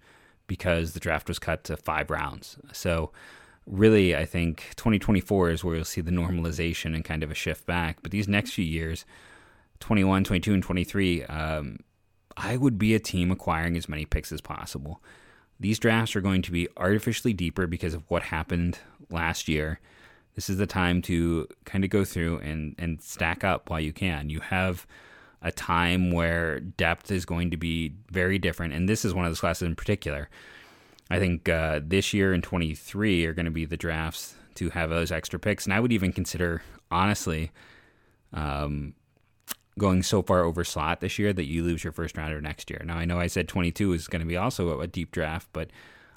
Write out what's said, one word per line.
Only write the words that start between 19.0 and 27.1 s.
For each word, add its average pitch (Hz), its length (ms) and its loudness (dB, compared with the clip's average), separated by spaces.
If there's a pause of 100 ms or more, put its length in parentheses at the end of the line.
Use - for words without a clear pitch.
last 82 380 -2
year. 78 320 0 (560)
This - 140 -8
is 95 80 0
the 98 80 2
time 90 380 2
to 82 440 2 (160)
kinda 95 240 -2
go 98 160 4
through 85 360 -2
and, 76 400 -6
and 85 220 -4
stack - 420 -4
up 92 260 0
while 80 100 -2
you 76 140 -2
can. 76 360 -4
You 78 100 -4
have 92 480 -2 (560)
a 82 80 -2
time 87 600 2
where 85 480 2
depth 85 520 -2